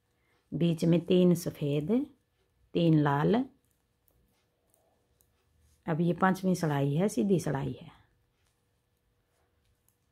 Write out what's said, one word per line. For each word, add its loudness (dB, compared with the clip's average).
बीच -2
में 4
तीन 4
सफ़ेद, -4
तीन 4
लाल। 2
अब -2
ये 0
पांचवीं 0
सड़ाई -2
है, 0
सीधी 0
सड़ाई -6
है। -20